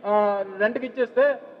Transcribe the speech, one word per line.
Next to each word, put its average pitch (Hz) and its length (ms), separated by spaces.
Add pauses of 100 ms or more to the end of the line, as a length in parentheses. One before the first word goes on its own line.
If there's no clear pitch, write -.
ఆ, 202 380 (140)
రెంట్కి 226 280
ఇచ్చేస్తే 262 560 (180)